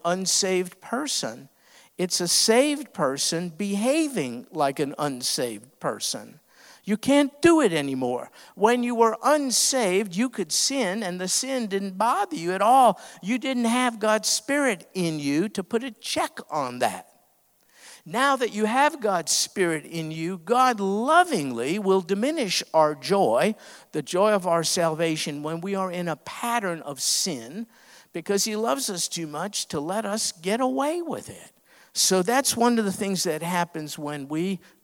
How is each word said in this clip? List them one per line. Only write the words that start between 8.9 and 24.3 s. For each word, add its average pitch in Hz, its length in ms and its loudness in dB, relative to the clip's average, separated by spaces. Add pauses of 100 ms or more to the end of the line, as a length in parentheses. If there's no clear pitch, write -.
were 226 280 4
unsaved, 233 920 2
you 247 160 0
could 170 200 -6
sin, 226 520 -2
and 180 180 -6
the 185 80 -4
sin 254 380 -2
didn't 196 320 -4
bother 302 380 0
you 170 160 -4
at 190 100 0
all. 240 360 6 (220)
You 233 180 -2
didn't 247 280 -2
have 240 320 0
God's 214 300 2
Spirit 269 680 -2
in 165 240 0
you 147 320 0
to 196 120 -6
put 233 220 -4
a 269 60 -8
check - 480 -6 (120)
on 127 280 -4
that. 98 300 -2 (1000)
Now 262 300 2
that 240 180 -2
you 214 120 0
have 277 340 2
God's 190 320 0
Spirit 165 520 0
in 160 260 -6
you, 165 280 -6
God 233 420 2
lovingly 196 960 2
will 190 220 4
diminish 202 600 -2 (100)
our 151 220 6
joy, 147 640 2 (360)
the 151 100 -4
joy 196 300 2